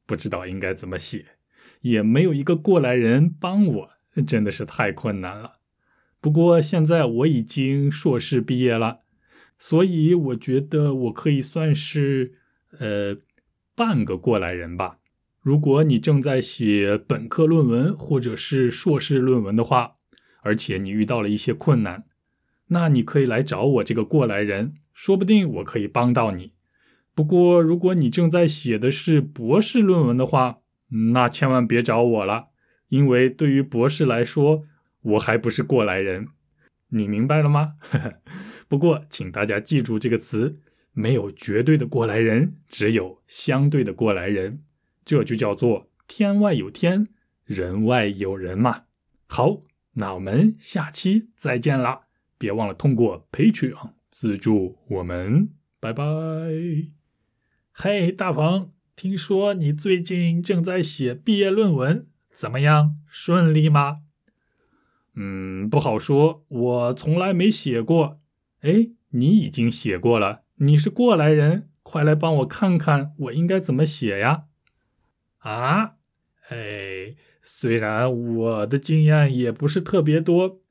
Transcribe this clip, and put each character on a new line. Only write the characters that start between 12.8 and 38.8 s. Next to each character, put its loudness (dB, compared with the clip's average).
半 0
个 -6
过 0
来 -4
人 -10
吧。 -8
如 2
果 2
你 2
正 2
在 0
写 0
本 -6
科 0
论 4
文 0
或 -2
者 -4
是 0
硕 -2
士 -2
论 2
文 -4
的 2
话， 0
而 0
且 -6
你 -6
遇 0
到 -2
了 -4
一 -2
些 -2
困 2
难， -8
那 0
你 4
可 -2
以 2
来 0
找 -4
我 2
这 -4
个 -2
过 0
来 -2
人， -4
说 0
不 -2
定 2
我 -6
可 -6
以 -4
帮 0
到 0
你。 -12
不 0
过 6
如 2
果 0
你 2
正 2
在 4
写 -2
的 0
是 2
博 0
士 0
论 4
文 2
的 2
话， 0
那 6
千 0
万 2
别 2
找 0
我 2
了， -4
因 2
为 4
对 0
于 2
博 0
士 -2
来 0
说， 0
我 0
还 0
不 -2
是 -4
过 0
来 -2
人。 -6
你 -2
明 -2
白 2
了 2
吗？ 0
<laughs> -20
不 -2
过 0